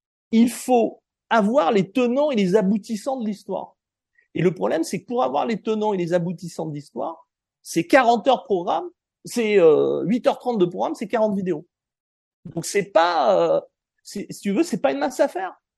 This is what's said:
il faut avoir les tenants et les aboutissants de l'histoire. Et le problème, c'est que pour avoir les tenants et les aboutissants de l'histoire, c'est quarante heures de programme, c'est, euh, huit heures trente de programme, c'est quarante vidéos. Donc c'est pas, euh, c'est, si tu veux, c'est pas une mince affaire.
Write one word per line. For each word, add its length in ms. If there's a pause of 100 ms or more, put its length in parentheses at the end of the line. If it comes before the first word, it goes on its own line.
(320)
il 180
faut 520 (280)
avoir 420
les 200
tenants 400
et 40
les 200
aboutissants 640
de 80
l'histoire. 520 (560)
Et 80
le 120
problème, 300
c'est 180
que 40
pour 180
avoir 220
les 160
tenants 320
et 40
les 160
aboutissants 520
de 80
l'histoire, 540 (340)
c'est 240
quarante 420
heures 120
de 60
programme, 440 (360)
c'est, 340
euh, 460
huit 220
heures 120
trente 180
de 80
programme, 300
c'est 120
quarante 280
vidéos. 320 (880)
Donc 100
c'est 180
pas, 760
euh, 40 (400)
c'est, 300
si 100
tu 100
veux, 120
c'est 180
pas 100
une 80
mince 200
affaire. 340 (240)